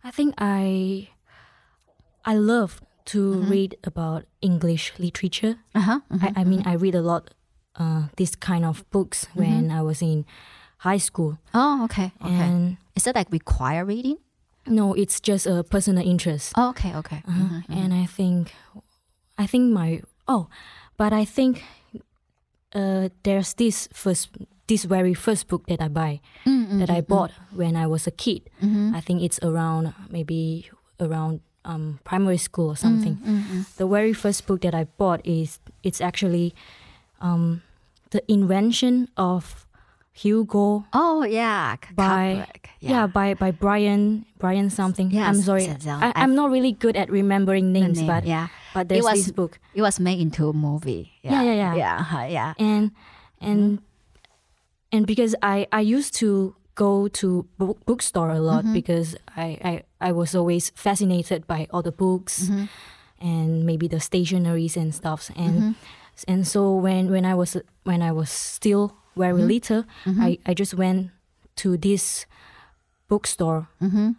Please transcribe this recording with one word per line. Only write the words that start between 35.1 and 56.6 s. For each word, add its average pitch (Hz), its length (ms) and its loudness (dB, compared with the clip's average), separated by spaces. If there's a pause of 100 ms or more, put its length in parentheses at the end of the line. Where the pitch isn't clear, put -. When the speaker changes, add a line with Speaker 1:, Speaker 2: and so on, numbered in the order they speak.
Speaker 1:
is, 160 340 -2 (240)
it's - 180 -4
actually, 175 540 0 (640)
um, 170 400 0 (500)
The 202 120 -2 (100)
Invention 226 840 2
of 180 500 -2 (460)
Hugo 208 840 0
Speaker 2:
Oh, 311 300 2
yeah, 208 520 -2
K-, - 180 -18
Speaker 1:
by, 190 520 0
Speaker 2:
Kubrick, - 240 -20 (100)
Speaker 1:
yeah, - 100 -6
Speaker 2:
yeah. 240 160 4
Speaker 1:
by, 196 280 2
by 190 160 0
Brian, 208 720 2 (140)
Brian 196 320 0
something. 185 400 0
Speaker 2:
Yes, 214 180 2
Speaker 1:
I'm 202 140 4
sorry. 190 240 2
Speaker 2:
Zhang, 147 340 -6
Speaker 1:
I, 220 60 2 (100)
I'm 262 140 4
Speaker 2:
I've - 0 -
Speaker 1:
not 277 200 2
really 262 220 2
good 220 240 0
at 196 140 -2
remembering 190 640 2
Speaker 2:
The 190 60 4
Speaker 1:
names, 175 180 4
Speaker 2:
name, 160 80 0
Speaker 1:
but, 170 180 2
Speaker 2:
yeah. 165 240 -2 (240)
Speaker 1:
but 185 140 -2
Speaker 2:
It - 20 -14
Speaker 1:
there's 190 160 4
Speaker 2:
was, 220 100 4 (120)
Speaker 1:
this 196 60 -4
book. 175 260 -4 (160)
Speaker 2:
it 208 80 0
was - 180 0
made 180 180 0
into 156 300 0
a 151 60 -2
movie. 147 640 -4
Speaker 1:
Yeah, 269 220 0
Speaker 2:
Yeah, - 0 -
Speaker 1:
yeah, 240 120 2
yeah. 190 200 0
Speaker 2:
yeah, 147 440 -2
uh, 120 100 -6
yeah. 160 300 -4
Speaker 1:
And, 214 340 2 (500)
and, 208 180 0
Speaker 2:
Mm-hmm. - 1400 -6
Speaker 1:
and 214 100 4
because 220 360 2
I, 202 280 0
I 220 120 0
used 247 380 0
to 196 340 2 (220)